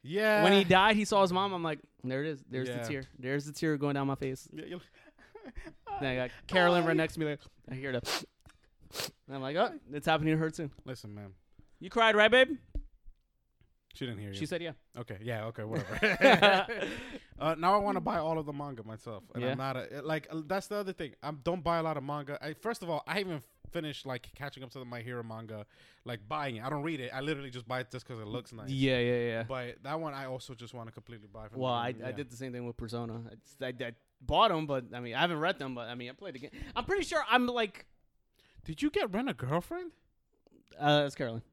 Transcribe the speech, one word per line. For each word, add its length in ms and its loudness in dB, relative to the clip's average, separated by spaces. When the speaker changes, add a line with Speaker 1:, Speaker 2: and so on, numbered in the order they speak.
Speaker 1:
Yeah. 420 4
Speaker 2:
When 80 10
he 100 10
died, 320 8
he 100 4
saw 180 6
his 100 6
mom. 200 2
I'm 120 -4
like, 160 -4
"There 180 -2
it 60 -2
is. 200 -6
There's 200 -4
Speaker 1:
Yeah. 140 -4
Speaker 2:
the 60 -6
tear. 140 -4
There's 260 -2
the 80 -10
tear 240 0
going 180 0
down 120 0
my 80 0
face." 380 -6
Speaker 1:
Yeah, 140 -12
you're 120 -10
like, 760 -20
<laughs> 460 -10
Speaker 2:
Then 120 -2
I 40 -2
got 140 -4
Carolyn 380 6
right 60 4
Speaker 1:
"Hi." 40 4
Speaker 2:
next 200 2
to 60 -6
me, 60 0
like, 140 -4
I 60 -8
hear 180 -6
the, 320 -4
and 100 -12
I'm 60 -6
like, 140 -4
"Oh, 160 2
it's 140 -4
happening 280 4
to 40 2
her 120 0
too." 200 -8
Speaker 1:
Listen, 300 -12
man. 180 -14
Speaker 2:
You 100 -12
cried, 240 8
right, 160 10
babe? 260 8
Speaker 1:
She 120 -8
didn't 140 -8
hear 100 -8
you. 60 -8
Speaker 2:
She 100 -4
said, 160 -4
"Yeah." 100 -8
Speaker 1:
Okay, 240 -10
yeah, 260 -4
okay, 180 -8
whatever. 1040 6
<laughs> 200 -4
Speaker 2:
<laughs> 80 -8
Speaker 1:
Uh, 160 2
now 160 4
I 40 8
wanna 240 2
buy 180 -2
all 180 0
of 100 -2
the 60 -8
manga 300 -8
myself, 400 -12
and 120 -4
Speaker 2:
Yeah. 80 0
Speaker 1:
I'm 60 -4
not 180 -2
a, 260 -8
like, 260 -2
uh, 160 -6
that's 220 -2
the 80 -6
other 180 -4
thing. 300 -8
I 80 -6
don't 320 -2
buy 160 2
a 60 0
lot 120 -2
of 60 -6
manga. 420 -6
I, 100 -6
first 280 -6
of 80 -6
all, 160 -2
I 120 -2
haven't 260 -4
finished, 360 -6
like, 280 -6
catching 300 -10
up 60 -14
to 100 -12
the 40 -10
My 180 -10
Hero 200 -6
manga, 420 -10
like, 240 -10
buying 280 -4
it. 80 -10
I 40 -4
don't 140 -2
read 160 -4
it. 160 -6
I 60 -6
literally 300 -4
just 180 -12
buy 100 -2
it 140 -6
just 160 -12
'cause 100 -10
it 80 -10
looks 260 -8
nice. 180 -12
Speaker 2:
Yeah, 280 4
yeah, 220 4
yeah. 240 0
Speaker 1:
But 400 -8
that 160 -4
one 140 -6
I 120 -8
also 260 -10
just 220 -16
wanna 160 -12
completely 420 -18
buy 140 -14
from 140 -10
Speaker 2:
Well, 120 2
Speaker 1:
the 60 2
Speaker 2:
I, 140 0
Speaker 1:
beginning, 140 -8
Speaker 2:
I 40 -6
Speaker 1:
yeah. 60 -8
Speaker 2:
did 140 -8
the 60 -16
same 160 -8
thing 140 -8
with 100 -8
Persona. 460 -6
I, 40 -4
I, 20 -2
I 240 -6
bought 300 6
'em, 160 0
but, 260 -2
I 60 -10
mean, 160 -6
I 60 0
haven't 180 2
read 220 0
them, 160 -6
but, 120 -8
I 60 -8
mean, 160 -10
I 40 -18
played 200 -14
the 60 -14
game. 100 -14
I'm 120 -4
pretty 180 0
sure 260 0
I'm, 160 6
like, 400 -2
Speaker 1:
Did 180 -6
you 80 4
get 240 0
Rent 160 0
a 40 -4
Girlfriend? 580 -4
Speaker 2:
Uh, 300 4
it's 80 -6
Carolyn. 280 -4